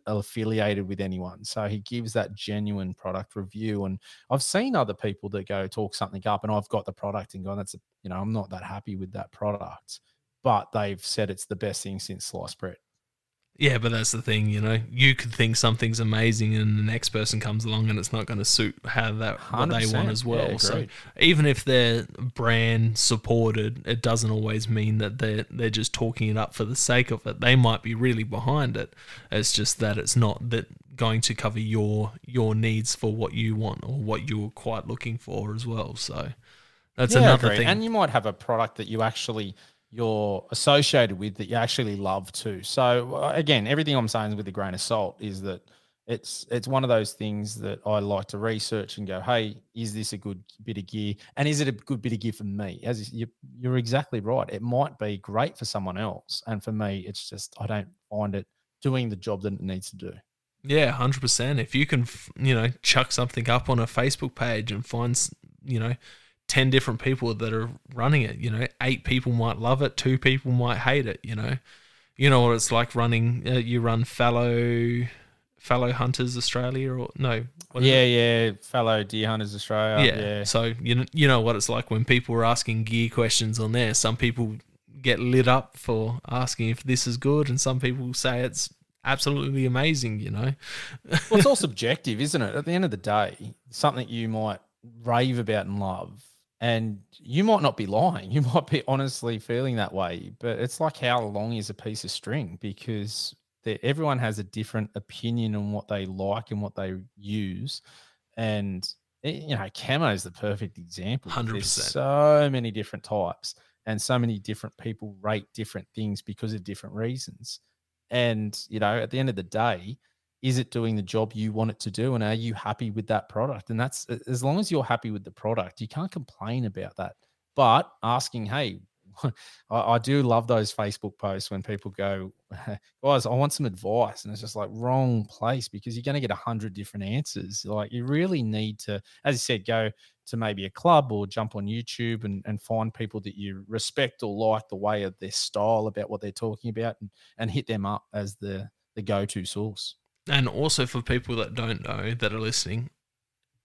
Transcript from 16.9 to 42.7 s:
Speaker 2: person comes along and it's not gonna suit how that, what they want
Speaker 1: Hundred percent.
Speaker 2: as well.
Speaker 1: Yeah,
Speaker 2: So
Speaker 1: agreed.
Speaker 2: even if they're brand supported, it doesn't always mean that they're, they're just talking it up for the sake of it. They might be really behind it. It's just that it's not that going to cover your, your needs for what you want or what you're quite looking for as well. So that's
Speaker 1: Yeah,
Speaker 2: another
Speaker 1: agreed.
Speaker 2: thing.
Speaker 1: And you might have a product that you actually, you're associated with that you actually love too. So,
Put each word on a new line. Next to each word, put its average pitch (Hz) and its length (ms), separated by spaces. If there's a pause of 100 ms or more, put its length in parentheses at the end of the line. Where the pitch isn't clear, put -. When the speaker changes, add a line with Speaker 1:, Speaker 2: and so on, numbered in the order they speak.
Speaker 2:
person 107 280
comes 110 280
along 110 240
and 107 80
it's - 120
not 110 140
gonna 104 220
suit - 360
how 113 300
that, 110 260 (140)
what 127 160
they 123 60
want - 0
Speaker 1:
Hundred - 0
percent. 113 340
Speaker 2:
as 113 160
well. 117 280
Speaker 1:
Yeah, 104 40
Speaker 2:
So 107 160
Speaker 1:
agreed. 113 180 (300)
Speaker 2:
even 160 240
if 139 180
they're 120 420 (300)
brand 113 640
supported, 113 880
it 117 140
doesn't 113 300
always 110 400
mean 110 280
that 107 200
they're, 110 320
they're 117 180
just 107 240
talking 113 380
it 107 80
up - 160
for 113 100
the 117 100
sake 123 360
of 113 160
it. 110 160
They 123 120
might 120 280
be 113 120
really 117 300
behind 120 500
it. - 220 (340)
It's 104 220
just - 280
that 104 180
it's - 180
not 117 320
that - 480
going 113 240
to 120 140
cover 110 260
your, 107 540 (120)
your 117 280
needs 110 420
for 107 180
what 110 200
you 110 200
want 107 300
or - 100
what 117 360
you're 107 200
quite - 380
looking 113 300
for 101 360
as 120 120
well. 113 280
So - 360 (640)
that's 127 180
Speaker 1:
Yeah, 247 60
Speaker 2:
another 127 280
Speaker 1:
agreed. 104 100
Speaker 2:
thing. 117 80
Speaker 1:
And 208 180
you 233 60
might 202 200
have 117 140
a 104 80
product 113 460
that 104 100
you 110 140
actually, 110 520 (400)
you're 107 560
associated 127 680
with 101 160
that 101 160
you 120 40
actually 117 420
love 98 360
too. 98 300
So, 123 520